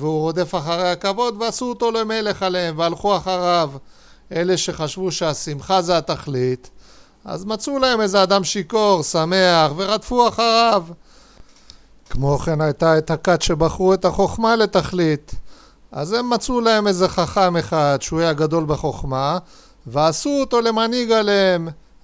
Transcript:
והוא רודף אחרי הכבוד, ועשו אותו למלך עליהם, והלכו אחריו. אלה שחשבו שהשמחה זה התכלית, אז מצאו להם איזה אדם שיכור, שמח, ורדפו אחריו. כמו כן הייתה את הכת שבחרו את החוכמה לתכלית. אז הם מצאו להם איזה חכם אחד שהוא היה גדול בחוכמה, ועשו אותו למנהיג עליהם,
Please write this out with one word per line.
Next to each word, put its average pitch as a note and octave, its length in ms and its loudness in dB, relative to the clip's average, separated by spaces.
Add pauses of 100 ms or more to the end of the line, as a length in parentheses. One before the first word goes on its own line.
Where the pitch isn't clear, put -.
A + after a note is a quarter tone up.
והוא D#3 200 -2
רודף E3 340 -4
אחרי E3+ 360 -2
הכבוד, G3+ 520 -2
ועשו A#3 260 -4
אותו A#3 220 -2
למלך A3 520 -4
עליהם, F3+ 360 -2
והלכו E3+ 380 0
אחריו. F3 540 0 (640)
אלה F3+ 240 0
שחשבו E3+ 560 -4
שהשמחה D#3+ 720 -2
זה E3+ 160 2
התכלית, B2+ 720 -4 (540)
אז F3 200 -10
מצאו A3 340 -4
להם B3+ 220 2
איזה G3 220 4
אדם F#3+ 220 4
שיכור, G3+ 580 0
שמח, E3 760 4
ורדפו G#3+ 520 0
אחריו. A3+ 540 2 (1300)
כמו C#3 280 0
כן D#3 220 -2
הייתה D#3+ 380 2
את D#3 120 -2
הכת E3 320 0
שבחרו E3+ 520 2
את F#3 100 -4
החוכמה G3 520 2
לתכלית. F3+ 800 0 (580)
אז D#3 200 -6
הם A#3+ 180 -2
מצאו A#3+ 300 0
להם A3 260 2
איזה F#3 220 2
חכם F3+ 480 0
אחד D3 440 0
שהוא D#3+ 200 -4
היה E3 120 2
גדול D#3 320 0
בחוכמה, C#3+ 720 -2 (480)
ועשו D#3 440 0 (100)
אותו B3 200 0
למנהיג A3+ 520 0
עליהם, G3 560 2 (360)